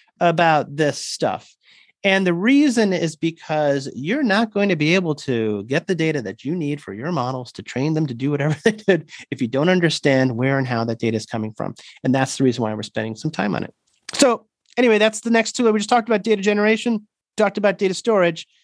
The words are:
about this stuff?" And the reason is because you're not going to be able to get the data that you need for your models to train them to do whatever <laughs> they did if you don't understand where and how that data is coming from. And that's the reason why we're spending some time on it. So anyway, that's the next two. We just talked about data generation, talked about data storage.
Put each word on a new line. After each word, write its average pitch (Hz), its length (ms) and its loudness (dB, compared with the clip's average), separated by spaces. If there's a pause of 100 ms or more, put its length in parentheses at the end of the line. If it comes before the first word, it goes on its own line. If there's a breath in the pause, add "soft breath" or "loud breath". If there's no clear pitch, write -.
(200 soft breath)
about 160 580 2
this 147 200 0
stuff?" - 560 -6 (500 soft breath)
And 190 220 2
the 175 80 2
reason 226 600 2
is 165 220 -2
because 151 800 -2
you're 202 300 -4
not 214 280 0
going 202 180 0
to 180 60 0
be 151 200 2
able 170 200 0
to 110 500 -2
get 139 200 -2
the 190 80 -2
data 156 300 -2
that 98 200 -10
you 151 120 -4
need 147 260 -4
for 98 120 -12
your 127 180 -8
models 127 400 -6
to - 100 -14
train 147 320 -2
them 156 140 0
to 127 60 -8
do 131 180 -4
whatever 143 280 0
<laughs> - 40 -4
they - 80 4
did 190 400 -2 (180 loud breath)
if - 120 -8
you 123 60 0
don't 139 220 2
understand 139 640 2
where 135 220 0
and 131 100 -2
how 117 180 -2
that 113 140 -4
data 113 160 0
is 107 120 -6
coming 110 240 -6
from. 104 240 -8 (280 loud breath)
And 131 120 2
that's 135 220 0
the 135 60 0
reason 120 200 2
why 107 100 -2
we're 107 100 -6
spending 110 320 -6
some 156 140 -8
time 190 240 -2
on - 100 -4
it. - 100 -12 (400)
So 240 340 2 (300)
anyway, 233 200 4
that's 214 240 0
the 233 80 -4
next 226 220 2
two. 233 200 2
We 214 80 2
just 202 100 -4
talked 240 200 2
about 208 140 0
data 214 180 0
generation, 208 640 0 (300)
talked 202 220 0
about 196 180 2
data 190 160 0
storage. 175 540 0 (160)